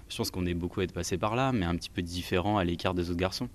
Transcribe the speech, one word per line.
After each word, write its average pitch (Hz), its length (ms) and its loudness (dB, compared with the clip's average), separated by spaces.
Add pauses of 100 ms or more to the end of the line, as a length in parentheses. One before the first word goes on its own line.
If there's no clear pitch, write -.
je - 80 -10
pense - 160 -2
qu'on 90 140 -2
est 87 80 2
beaucoup 87 260 -2
à 95 60 4
être - 80 -6
passé 87 240 -2
par 107 180 2
là, 131 160 2
mais 101 140 2
un 85 100 2
petit - 140 -4
peu 98 120 -4
différent, 87 560 2
à 95 60 4
l'écart 87 300 0
des 87 160 0
autres 87 100 -2
garçons. 95 360 -2